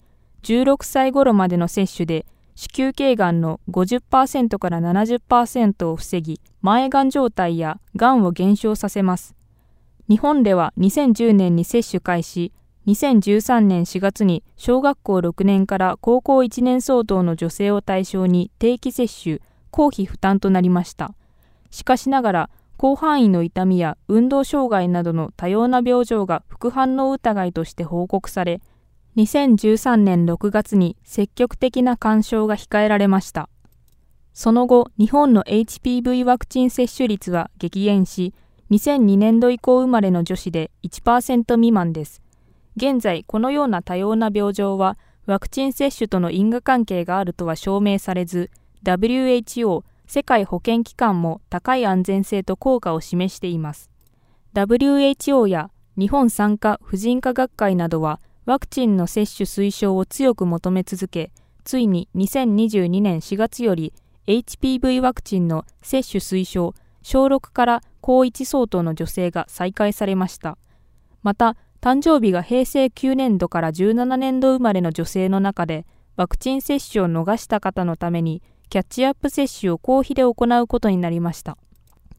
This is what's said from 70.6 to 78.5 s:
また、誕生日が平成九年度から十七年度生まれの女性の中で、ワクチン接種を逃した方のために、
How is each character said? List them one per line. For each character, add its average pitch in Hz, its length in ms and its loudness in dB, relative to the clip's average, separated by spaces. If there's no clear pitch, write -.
ま 202 120 -2
た、 226 220 0
誕 262 220 2
生 320 160 6
日 220 140 2
が 175 100 -2
平 254 220 0
成 262 260 0
九 262 240 -2
年 254 240 0
度 175 100 -2
か 170 120 -4
ら 160 120 -2
十 190 220 0
七 247 220 -2
年 262 240 -2
度 262 140 4
生 254 80 -2
ま 226 100 2
れ 185 80 0
の 170 100 -2
女 165 140 -6
性 190 240 -2
の 190 100 0
中 196 260 -2
で、 160 220 -8
ワ 180 100 -2
ク - 100 -4
チ 254 160 -4
ン 269 80 -4
接 285 200 -2
種 - 220 -4
を 180 40 0
逃 165 300 -2
し - 100 -8
た 208 140 -2
方 190 240 -4
の 165 120 -4
た 170 140 -4
め 170 100 -2
に、 165 220 -4